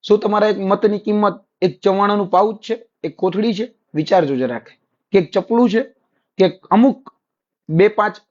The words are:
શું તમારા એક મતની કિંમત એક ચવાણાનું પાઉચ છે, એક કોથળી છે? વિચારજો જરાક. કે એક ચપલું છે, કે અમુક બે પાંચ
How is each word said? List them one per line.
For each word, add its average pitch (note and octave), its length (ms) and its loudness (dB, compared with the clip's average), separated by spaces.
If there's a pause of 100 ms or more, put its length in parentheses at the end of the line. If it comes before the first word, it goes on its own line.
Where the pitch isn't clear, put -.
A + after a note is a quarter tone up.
શું G#3 160 2
તમારા G#3 300 0
એક G3+ 100 -2
મતની G3+ 400 0
કિંમત G#3 460 -2 (180)
એક - 180 -2
ચવાણાનું G3+ 500 0
પાઉચ G#3 260 0 (140)
છે, A3+ 160 -8 (180)
એક D3+ 120 -8
કોથળી G3 380 -2
છે? A3 180 -8 (220)
વિચારજો D#3 420 0
જરાક. A#2+ 280 -6 (480)
કે G3 60 4
એક F3 120 -2
ચપલું A#3 400 0
છે, A3+ 120 0 (560)
કે F3+ 220 0 (100)
અમુક A3+ 440 2 (540)
બે E3+ 200 4
પાંચ G#3+ 280 -2 (140)